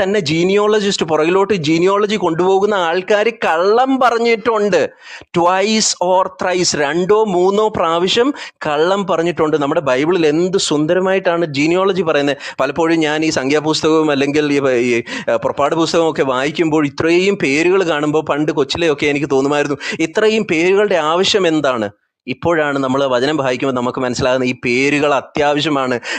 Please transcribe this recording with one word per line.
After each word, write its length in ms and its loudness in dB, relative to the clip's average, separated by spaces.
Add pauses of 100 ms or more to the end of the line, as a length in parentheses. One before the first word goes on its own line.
തന്നെ 160 0
ജീനിയോളജിസ്റ്റ്, 840 0
പുറകിലോട്ട് 480 2
ജീനിയോളജി 600 0
കൊണ്ടുപോകുന്ന 600 0
ആൾക്കാർ 540 0
കള്ളം 720 0
പറഞ്ഞിട്ടുണ്ട്. 880 2 (320)
Twice 760 0 (120)
or 180 2
thrice, 500 -2
രണ്ടോ 480 0
മൂന്നോ 440 2
പ്രാവശ്യം 640 0 (180)
കള്ളം 560 -2
പറഞ്ഞിട്ടുണ്ട്. 500 0
നമ്മുടെ 240 -2
ബൈബിളിൽ 460 2
എന്ത് 300 0
സുന്ദരമായിട്ടാണ് 880 0
ജീനിയോളജി 560 0
പറയുന്നത്. 360 0 (220)
പലപ്പോഴും 400 0
ഞാൻ 260 0
ഈ 40 0
സംഖ്യാപുസ്തകവും 800 0
അല്ലെങ്കിൽ 420 0
ഈ, 60 0 (100)
ഈ, 280 2
ഏഹ്, 400 -4
പുറപ്പാട് 380 -2
പുസ്തകവും 360 0
ഒക്കെ 120 -2
വായിക്കുമ്പോൾ 640 0
ഇത്രയും 500 0
പേരുകൾ 460 2
കാണുമ്പോൾ 400 0
പണ്ട് 280 -2
കൊച്ചിലെയൊക്കെ 540 -2
എനിക്ക് 260 -2
തോന്നുമായിരുന്നു, 460 0 (220)
ഇത്രയും 440 0
പേരുകളുടെ 520 2
ആവശ്യം 520 0
എന്താണ്? 420 0 (380)
ഇപ്പോഴാണ് 520 -2
നമ്മൾ 260 0
വചനം 320 0
വായിക്കുമ്പോൾ 440 -2
നമുക്ക് 180 -4
മനസ്സിലാകുന്ന 460 -2
ഈ 100 -2 (100)
പേരുകൾ 480 2
അത്യാവശ്യമാണ്. 840 0 (200)